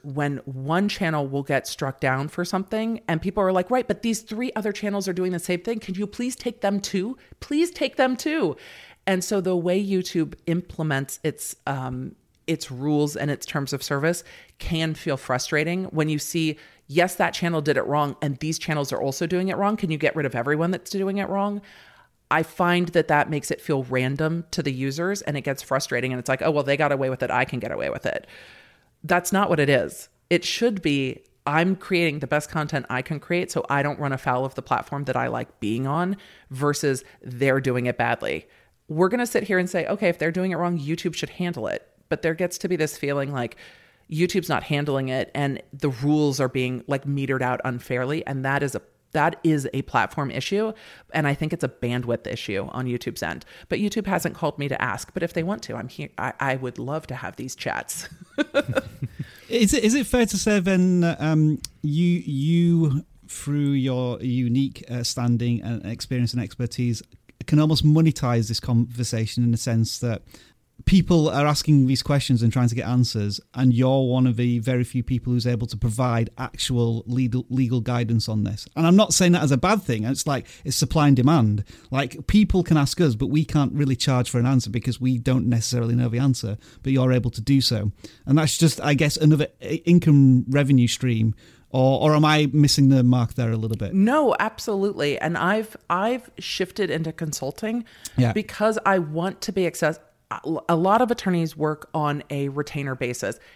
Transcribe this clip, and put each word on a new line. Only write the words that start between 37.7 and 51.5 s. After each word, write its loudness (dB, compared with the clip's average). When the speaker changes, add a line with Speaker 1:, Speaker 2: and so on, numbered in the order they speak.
Speaker 1:
it -2
badly. -2
We're 2
gonna -2
sit -2
here 0
and 0
say, -2
"Okay, 0
if -2
they're -2
doing -2
it -4
wrong, -2
YouTube -4
should -8
handle -6
it." -6
But -4
there 0
gets -4
to -4
be 0
this -2
feeling -4
like -6
YouTube's 0
not -2
handling -2
it -4
and -2
the -2
rules 2
are 0
being, -4
like, -4
metered -2
out -2
unfairly, -4
and -6
that 0
is -2
a, -8
that 0
is 2
a -4
platform -2
issue, -2
and 0
I 2
think -4